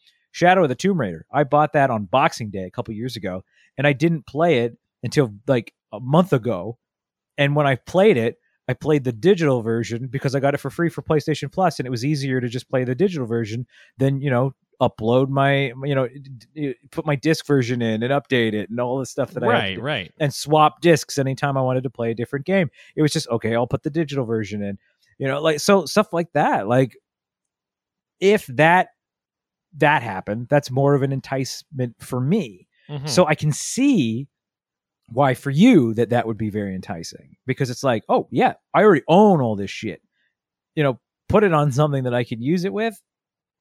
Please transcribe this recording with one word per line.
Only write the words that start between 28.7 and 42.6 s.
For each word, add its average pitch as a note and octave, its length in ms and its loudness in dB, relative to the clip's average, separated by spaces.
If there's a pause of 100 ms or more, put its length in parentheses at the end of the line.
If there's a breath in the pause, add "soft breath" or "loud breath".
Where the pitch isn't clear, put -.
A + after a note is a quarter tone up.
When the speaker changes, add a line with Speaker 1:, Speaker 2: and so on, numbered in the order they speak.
Speaker 1:
that C#3+ 260 2
happened, G#2+ 480 -8
that's C#3 220 2
more C#3 240 2
of C3 60 0
an C3+ 100 -2
enticement C3 880 -6
for B2+ 200 -6
me. C3 460 -2 (240 soft breath)
Speaker 2:
Mm-hmm. C#3+ 160 -10
Speaker 1:
So D#3 200 2
I D#3 100 2
can D3 160 -2
see C#3+ 720 0 (840)
why B2+ 260 2
for - 160 -6
you C#3+ 440 6
that A2 160 0
that A#2 160 0
would A2 100 -6
be G#2+ 140 -4
very G2+ 240 -4
enticing, - 640 -12 (100)
because C3 240 -4
it's B2+ 140 -10
like, A#2+ 240 0
"Oh B3 240 0
yeah, D3+ 220 2 (200)
I F3 80 4
already G3 240 6
own F#3 340 6
all A2+ 140 0
this G2 160 -6
shit, - 320 -10 (720)
you D#3 80 -2
know, C3 160 0 (300)
put G#3 160 4
it F#3 80 2
on D3 180 2
something C#3 340 0
that B2 100 -2
I A#2+ 100 0
could A2+ 180 -8
use E3+ 220 0